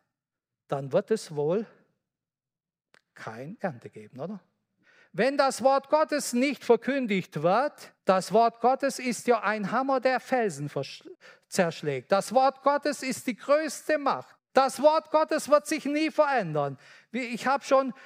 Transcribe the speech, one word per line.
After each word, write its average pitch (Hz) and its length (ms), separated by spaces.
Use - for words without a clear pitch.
dann 139 240
wird 196 180
es 214 240
wohl 165 320
kein 131 460
Ernte 123 300
geben, 107 300
oder? 185 200
Wenn 262 260
das 269 240
Wort 269 260
Gottes 302 460
nicht 254 280
verkündigt 220 800
wird, 220 520
das 185 280
Wort 226 280
Gottes 262 380
ist 254 280
ja 233 140
ein 196 300
Hammer, 262 280
der 254 220
Felsen 170 480
versch-, - 400
zerschlägt. 156 640
Das 196 220
Wort 262 280
Gottes 285 400
ist 262 240
die 226 100
größte 302 600
Macht. 240 400
Das 262 300
Wort 311 280
Gottes 311 380
wird 285 180
sich 302 200
nie 294 240
verändern. 165 680
Wie 247 120
ich 233 240
hab 262 180
schon 269 300